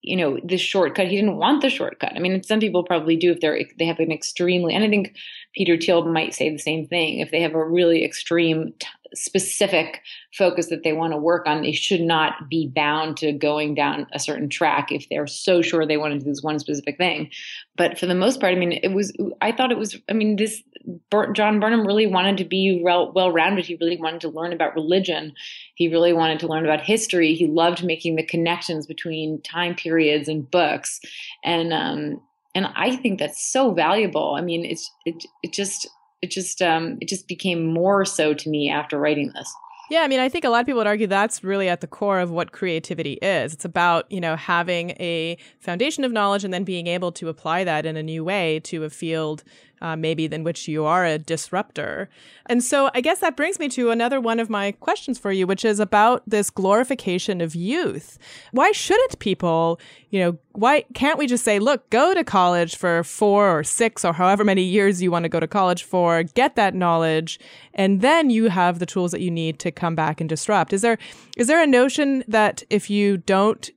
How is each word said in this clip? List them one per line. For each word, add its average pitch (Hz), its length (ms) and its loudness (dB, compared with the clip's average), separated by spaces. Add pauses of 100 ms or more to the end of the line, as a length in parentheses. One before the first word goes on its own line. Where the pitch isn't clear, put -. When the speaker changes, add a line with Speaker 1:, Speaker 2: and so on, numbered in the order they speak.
Speaker 1:
you - 140 -6
know, 151 280 0
this 175 180 -2
shortcut, 185 460 0
he 196 100 0
didn't 196 180 2
want 226 260 2
the 269 80 2
shortcut. - 460 -4
I - 40 -6
mean, 185 240 -2
some 214 180 0
people 180 240 0
probably 165 320 2
do 175 140 4
if 170 100 0
they're, 156 180 0 (180)
they 165 80 0
have 165 140 -4
an 160 120 0
extremely, 175 640 -2
and 202 100 2
I 220 60 2
think 208 260 0 (380)
Peter 170 220 2
Thiel 170 300 2
might 160 280 -2
say 147 160 -2
the 151 80 -6
same 151 300 -4
thing, 160 320 -2
if 156 120 -4
they 165 100 0
have 160 140 0
a 160 120 0
really 170 380 4
extreme 160 760 -2
t-, - 80 -10 (260)
specific - 880 -2 (360)
focus 175 300 2
that 160 160 -6
they 160 100 0
wanna 160 240 -2
work 165 300 0
on, 151 160 0
they 143 100 -2
should 170 280 0
not 160 480 0
be 156 240 -2
bound 151 440 0
to 151 160 -2
going 147 420 0
down 147 380 -2
a 143 60 -6
certain 147 280 -4
track 147 440 0
if 143 180 -8
they're 147 180 -2
so 175 340 2
sure 165 240 2
they 151 120 0
wanna 147 220 -2
do 135 60 -10
this 143 180 -6
one 151 160 -2
specific 147 380 -6
thing. 165 320 -2 (460)
But 175 240 0
for 180 60 -2
the 180 100 0
most 233 240 2
part, 185 140 2
I 180 40 2
mean, 175 260 0
it 196 100 0
was, 202 180 -2 (300)
I 214 100 0
thought 254 200 0
it 226 60 0
was, 208 200 -6 (120)
I 208 40 -2
mean, 214 240 2
this 214 260 -4 (460)
Bur-, 214 240 2
John 214 260 2
Burnham 220 260 2
really 214 220 4
wanted 185 300 2
to 185 80 -2
be 190 380 2
rel-, 175 280 4
well-rounded. 185 540 2
He 170 160 -10
really 170 160 0
wanted 160 240 -6
to 165 80 -6
learn 165 240 -6
about 160 220 -2
religion. 156 580 0 (420)
He 170 120 2
really 170 260 4
wanted 160 260 2
to 165 80 -6
learn 160 180 0
about 156 160 2
history. 180 520 2
He 165 140 2
loved 170 360 2
making 165 320 -2
the 156 100 -2
connections 165 600 -2
between 156 560 -8
time 175 340 -4
periods 156 520 2
and 156 220 -4
books. - 500 0 (440)
And, 165 300 -2
um, 151 480 -4 (340)
and 190 200 0
I 254 200 -2
think 214 240 -4
that's - 320 -6
so 262 220 2
valuable. 156 600 0
I 151 60 -4
mean, 170 240 -4
it's, 165 240 -8 (160)
it, 165 180 -8 (200)
it 170 100 -10
just, - 340 -6 (340)
it 175 100 -8
just, - 300 -6
um, 165 400 0
it - 60 -10
just - 200 -8
became 170 380 -2
more 185 380 2
so 156 300 0
to 147 160 -6
me 147 200 0
after 147 280 -4
writing 147 380 0
this. - 180 -14 (380)
Speaker 2:
Yeah, 320 100 4
I 302 60 2
mean, 262 120 2
I 262 100 2
think 339 160 -4
a 247 40 2
lot 233 120 4
of 247 40 0
people 262 120 -2
would 214 100 2
argue 214 200 0
that's 196 360 0
really 196 240 -2
at 175 140 -2
the 170 60 -10
core 202 320 -2
of 175 120 -2
what 170 200 -4
creativity 160 600 -4
is. 160 400 -2
It's - 120 -14
about, 175 460 0
you 190 100 -6
know, 160 140 -2
having 170 560 -2
a 170 460 -4 (220)
foundation 262 440 -4
of 254 80 -2
knowledge 202 320 0
and 185 100 -6
then 180 100 -4
being 175 240 -6
able 175 260 -4
to 170 140 -10
apply 160 360 -4
that 156 220 -2
in 160 120 -6
a 156 60 -6
new 160 200 -6
way 165 420 -2
to 160 180 -8
a 151 60 -8
field, 160 540 -6 (380)
uh, 165 140 -6
maybe 160 300 -2
in 156 180 -6
which 160 240 -6
you 156 160 -2
are 175 220 2
a 156 120 0
disruptor. 165 920 -6 (380)
And 240 140 2
so 269 320 2
I 247 80 0
guess 320 180 0
that 330 180 0
brings 339 220 -2
me 294 100 -2
to 240 220 0
another 240 280 0
one 233 200 -2
of 226 100 -4
my 202 240 -2
questions - 440 -4
for 202 140 -4
you, 185 160 2
which 190 160 -2
is 208 160 2
about 214 480 4
this 208 220 0
glorification 196 880 0
of 165 160 -4
youth. 190 600 -4 (340)
Why 320 220 4
shouldn't 480 460 2
people, 170 600 0 (300)
you 196 100 0
know, 175 180 0 (140)
why 254 320 2 (100)
can't 294 240 0
we 294 100 0
just 240 180 0
say, 208 140 4
"Look, 247 320 0
go 302 220 4
to 330 120 0
college 175 500 2
for 170 300 0
four 202 520 4
or 147 60 -2
six - 400 0
or 175 80 2
however 185 320 4
many 190 200 4
years 190 380 2
you 180 100 2
want 170 120 0
to 165 60 -2
go 165 100 0
to 160 80 -2
college 180 360 0
for, 170 400 2
get 247 340 2
that 196 180 2
knowledge, 165 640 0 (340)
and 196 280 2
then 294 280 6
you 226 200 4
have 175 300 2
the 175 60 -2
tools 175 260 -2
that - 100 -6
you 180 100 -2
need 160 280 -4
to 175 120 -4
come 165 240 -4
back 156 240 2
and 165 80 -2
disrupt"? 160 460 0
Is 196 80 0
there, 233 160 2 (400)
is 233 100 2
there 320 160 6
a 302 40 4
notion 269 600 4
that 214 420 2
if 208 200 0
you 202 260 2
don't 196 600 2